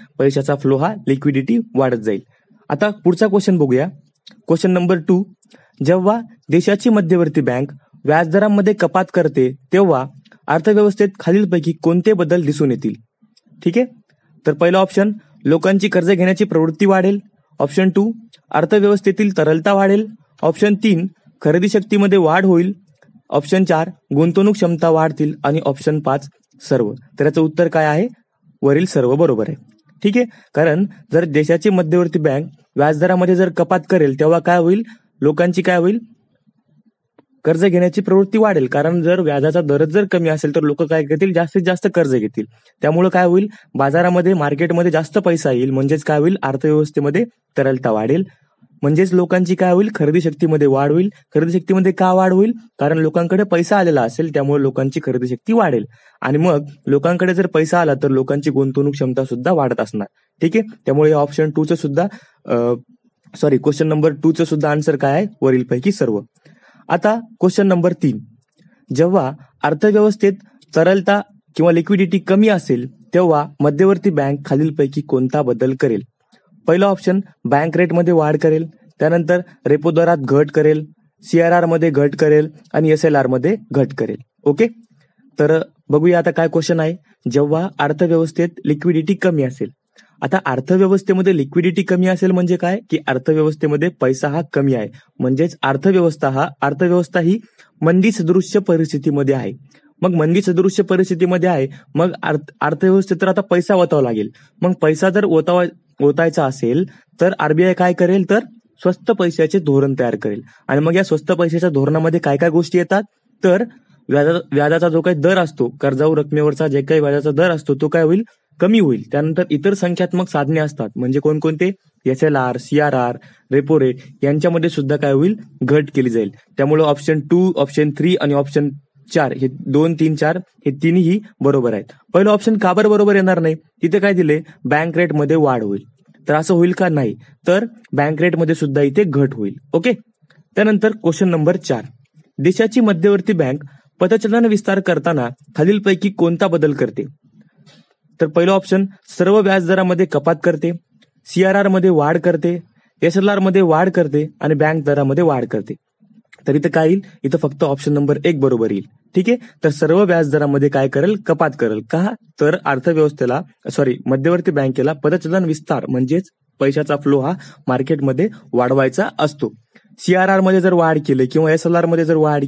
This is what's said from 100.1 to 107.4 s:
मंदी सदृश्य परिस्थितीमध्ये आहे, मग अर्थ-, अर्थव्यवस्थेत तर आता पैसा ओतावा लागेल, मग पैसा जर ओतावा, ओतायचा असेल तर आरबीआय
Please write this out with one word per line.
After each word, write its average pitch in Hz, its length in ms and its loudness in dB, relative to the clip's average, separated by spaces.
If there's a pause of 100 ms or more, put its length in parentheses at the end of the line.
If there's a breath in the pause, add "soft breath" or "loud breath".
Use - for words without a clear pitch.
मंदी 170 280 2
सदृश्य 185 400 0
परिस्थितीमध्ये 180 640 0
आहे, 139 200 -2 (260 loud breath)
मग 165 180 0 (100)
अर्थ-, 151 380 -4
अर्थव्यवस्थेत 185 640 0
तर 190 60 2
आता 190 120 0
पैसा 180 340 0
ओतावा 160 280 2
लागेल, 113 260 -4 (340 soft breath)
मग 180 100 0
पैसा 160 380 0
जर 196 140 0
ओतावा, 175 400 0 (380)
ओतायचा 156 420 0
असेल 131 400 -2 (360 loud breath)
तर 185 180 2
आरबीआय 156 340 2